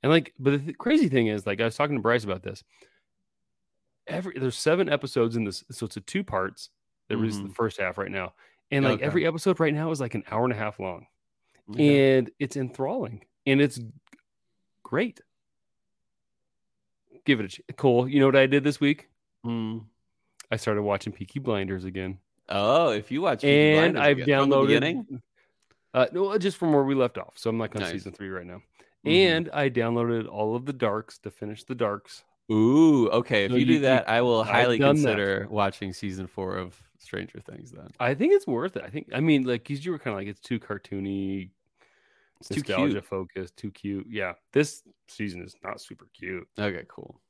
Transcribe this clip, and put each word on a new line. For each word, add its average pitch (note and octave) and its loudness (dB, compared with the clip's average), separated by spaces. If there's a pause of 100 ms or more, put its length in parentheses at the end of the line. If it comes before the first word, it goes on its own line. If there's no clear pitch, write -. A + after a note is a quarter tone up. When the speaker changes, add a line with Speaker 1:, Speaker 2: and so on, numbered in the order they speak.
Speaker 1:
And, C3+ 4
like, E3 2
but C#3 4
the C#3+ 2
th-, D3 -8
crazy C4 2
thing B2 4
is, G#2+ -2
like, G2+ -2
I A2+ 2
was A2+ -2
talking D3 -2
to A2 -4
Bryce A#2 2
about F#2 -6
this. G2 -12 (1500)
Every, F3 -8
there's C3 -4
seven E3+ 0
episodes B2+ -2
in A2+ -2
this, G2 -8
so A#2+ -10
it's - -10
a G#2 -10
two G3 -6
parts. F#2+ -6 (380)
There A2+ -2
is G#2+ -2
the G2 -8
Speaker 2:
Mm-hmm. F#2+ -14
Speaker 1:
first A2 -4
half F#2 -4
right F#2+ -6
now, F#2 -8 (380)
and, C#3 2
like, A#2+ 4
Speaker 2:
Okay. A2 -6
Speaker 1:
every D#3+ 0
episode E3 0
right D#3 2
now D#3 -2
is, D3+ -4
like, B2 -4
an G#2 -4
hour A2 0
and B2+ 0
a - -2
half G#2+ -6
long, F#2 -8 (640)
Speaker 2:
Okay. C#3 4
Speaker 1:
and A#2+ 0 (100)
it's C#3 -6
enthralling, C3+ -6 (220)
and C3+ 6
it's C3+ 0 (1040)
great. G#3 -4 (2000)
Give C3 4
it G#2 -4
a - -12
ch-, - -18 (160)
Cole, B2 4
you C#3 2
know C3+ 6
what C3+ 4
I C3+ 8
did C3+ 2
this C#3+ -2
week? D3 0 (360)
Speaker 2:
Mm. A2+ -6 (680)
Speaker 1:
I A#2+ -2
started G#2 -2
watching G2+ -2
Peaky G2 -12
Blinders G2 -4
again. F#2+ -8 (280)
Speaker 2:
Oh, B2+ 2
if G#2 -4
you C#3 -4
watch D3+ -2
Peaky C#3+ 4 (240)
Speaker 1:
And E3 4
Speaker 2:
Blinders D3+ -2
Speaker 1:
I've C#3 2
Speaker 2:
again, C#3 4
from C#3 4
the C#3+ 6
Speaker 1:
downloaded C3+ 4
Speaker 2:
beginning? C3+ 0 (720)
Speaker 1:
Uh, B2+ 4
no, G3 -2
just F#3+ -2
from E3 0
where C#3+ 4
we C3+ 0
left B2+ 0
off. - -14
So - -4
I'm, A2+ -2
like, A2 -8
on G#2 -4
Speaker 2:
Nice. F2 -4
Speaker 1:
season F#2 -10
three G2 -12
right F2+ -10
now. F2+ -18 (440)
Speaker 2:
Mm-hmm. C#3+ -2
Speaker 1:
And E3+ 4
I C#3+ 0
downloaded A#2 0
all G#2+ -4
of B2+ -6
the C#3 -8
Darks A2 -4
to G2+ -14
finish G#2 -12
the C3 -10
Darks. G#2 -6 (280)
Speaker 2:
Ooh, B2+ 6
okay. A2+ 2
If G#2+ -2
Speaker 1:
So B2 0
Speaker 2:
you C3 4
do D#3 4
Speaker 1:
you, C#3 0
you, C3 4
Speaker 2:
that, - -4
I A#2 4
will A#2 4
Speaker 1:
I've - -
Speaker 2:
highly A#2 2
Speaker 1:
done C#3+ 4
that. G#2+ 0
Speaker 2:
consider G2 -2
watching G2 -2
season F#2+ -8
four F#2+ -8
of F#2 -12 (160)
Stranger - -12
Things - -20
then. - -20 (100)
Speaker 1:
I B2 0
think B3+ 2
it's G4 2
worth C#3 -4
it. - -10
I - -16
think, B2+ -12
I B2 -2
mean, D3+ 4
like, B2 -4
'cause C#3+ -8
you F3+ -6
were D3+ -6
kinda A2+ -6
like, G2 -8
"It's G2+ -12
too A#2 -4
cartoony. G2 -8 (880)
Speaker 2:
It's - -20
too G2+ -6
cute. G2 -2
Speaker 1:
Nostalgia - -10
focused, F#2+ -10
too G#2 -10
cute." G2+ -10
Yeah. F#2+ -8 (180)
This D3+ 0 (240)
season F2+ -10
is F2+ -20
not G2+ -12
super - -20
cute. F#2 -12 (100)
Speaker 2:
Okay, F#2+ -6
cool. - -20